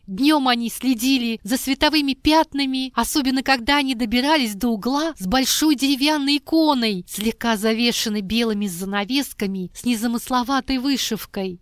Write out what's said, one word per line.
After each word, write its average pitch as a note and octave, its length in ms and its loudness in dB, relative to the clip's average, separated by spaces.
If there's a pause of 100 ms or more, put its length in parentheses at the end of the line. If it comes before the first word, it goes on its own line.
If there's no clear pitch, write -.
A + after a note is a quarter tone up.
Днём C4+ 420 2
они A#3+ 200 0
следили A#3+ 760 0
за G#3 140 -2
световыми C#4+ 560 0
пятнами, C4+ 840 0
особенно C4 480 0
когда C4+ 360 2
они C4+ 160 0
добирались B3 600 0
до G3+ 140 -2
угла C4+ 500 -2
с F#3 80 -6
большой C4 500 2
деревянной C#4 600 2
иконой, C4 720 2
слегка A3+ 480 -2
завешенной A3 640 0
белыми G#3 460 -2
занавесками G3 1080 -4
с - 100 -16
незамысловатой B3 920 -2
вышивкой. G#3+ 840 -4